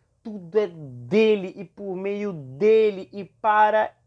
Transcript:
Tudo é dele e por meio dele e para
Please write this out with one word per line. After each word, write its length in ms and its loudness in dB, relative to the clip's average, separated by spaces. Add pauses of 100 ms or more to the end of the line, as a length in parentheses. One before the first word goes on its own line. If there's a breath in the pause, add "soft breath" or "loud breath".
(240)
Tudo 340 -8
é 100 2
dele 880 -2
e 80 -14
por 320 -12
meio 340 -6
dele 800 2
e 140 -12
para 680 2 (140)